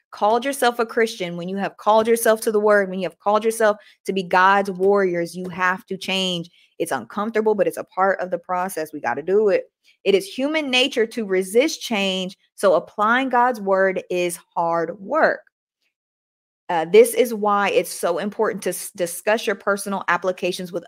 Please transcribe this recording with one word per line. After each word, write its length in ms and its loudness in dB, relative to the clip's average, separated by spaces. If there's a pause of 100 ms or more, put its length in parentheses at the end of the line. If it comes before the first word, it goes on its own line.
(120)
called 340 0
yourself 320 0
a 80 0
Christian, 520 -2
when 120 -8
you 80 -6
have 200 -6
called 300 4
yourself 340 4
to 100 -2
the 80 4
word, 320 4
when 80 -8
you 80 -4
have 120 -12
called 240 0
yourself 340 2 (280)
to 80 -4
be 80 -4
God's 480 4
warriors, 680 0
you 140 -10
have 380 -4
to 100 -8
change. 540 -4 (260)
It's 140 -4
uncomfortable, 640 -2
but 120 2
it's 100 -6
a 60 -8
part 360 -2
of 100 -6
the 80 -4
process. 560 -6
We 60 -10
gotta 240 -4
do 260 2
it. 220 -2 (320)
It 100 2
is 140 0
human 420 -4
nature 380 0
to 180 -8
resist 560 0
change, 560 -4 (160)
so 220 2
applying 540 0
God's 300 2
word 520 0
is 260 -2 (180)
hard 440 -2
work. 420 0 (1300)
Uh, 160 0
this 300 8
is 180 2
why 380 2
it's 200 0
so 280 -2
important 440 -4
to 60 -2
s-, 220 -8
discuss 560 -4
your 80 0
personal 520 -4
applications 640 -2
with 160 -8